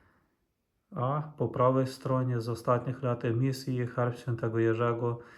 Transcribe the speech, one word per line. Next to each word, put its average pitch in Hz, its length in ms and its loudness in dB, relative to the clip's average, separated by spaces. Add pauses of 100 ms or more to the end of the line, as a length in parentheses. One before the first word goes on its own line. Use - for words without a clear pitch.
(960)
a 143 420 -2
po 127 100 2
prawej 131 400 4
stronie 131 540 -2
z 113 80 -4
ostatnich 120 540 0
lat 120 220 0
emisji 127 640 0
herb 120 300 -2
świętego 113 420 -2
Jerzego, 117 600 0 (180)